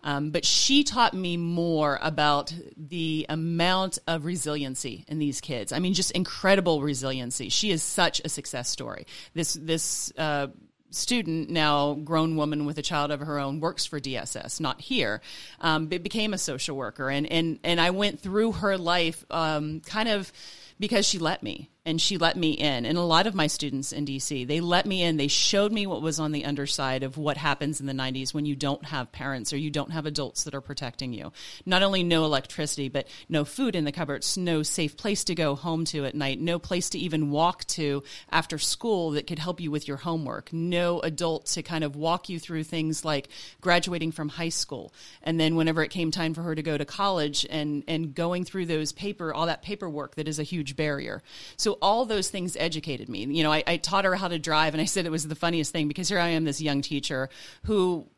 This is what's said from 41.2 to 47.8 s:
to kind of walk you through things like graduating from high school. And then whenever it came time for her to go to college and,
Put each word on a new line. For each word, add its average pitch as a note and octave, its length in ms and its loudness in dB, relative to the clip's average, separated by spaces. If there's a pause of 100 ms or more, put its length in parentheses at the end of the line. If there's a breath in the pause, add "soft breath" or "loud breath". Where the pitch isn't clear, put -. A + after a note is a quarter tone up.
to - 160 -2
kind D#3+ 200 -2
of C#3+ 140 -4
walk E3 320 0
you F3 100 -6
through D#3+ 260 -4
things D#3+ 420 -2
like D3 240 0 (320 loud breath)
graduating F3 500 2
from D3+ 160 -4
high E3 220 -4
school. - 420 -6 (300 loud breath)
And E3 180 0
then D#3+ 160 4
whenever D#3+ 260 4
it - 80 0
came E3 200 0
time D#3+ 240 -2
for E3+ 80 -6
her E3+ 120 -2
to D#3 80 -4
go D3+ 140 0
to D3 80 -2
college E3 640 0
and, D3+ 400 -2